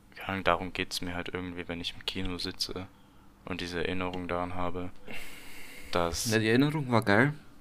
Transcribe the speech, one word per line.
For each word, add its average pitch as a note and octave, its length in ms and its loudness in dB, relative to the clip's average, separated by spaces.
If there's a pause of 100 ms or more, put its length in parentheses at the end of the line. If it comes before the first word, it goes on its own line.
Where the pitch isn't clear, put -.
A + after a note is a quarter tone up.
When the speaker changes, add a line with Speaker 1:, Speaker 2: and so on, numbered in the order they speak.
(160)
Speaker 1:
keine - 120 -8
Ahnung, F#2+ 160 -2
darum F2 280 4
geht's - 300 -4
mir F2+ 120 -6
halt F2 140 -4
irgendwie, F2+ 400 -6
wenn E2+ 120 -6
ich - 140 -8
im - 120 -10
Kino F#2 320 -4
sitze F#2 480 -6 (580)
und F2+ 160 -6
diese F2 260 -4
Erinnerung F2+ 420 -2
daran F2+ 260 -2
habe, F2+ 360 0 (1000)
dass F2 400 2
Speaker 2:
Ja, A2 80 6
die A2 100 4
Erinnerung C#3 420 4
war A2+ 120 6
geil, A2+ 320 6 (260)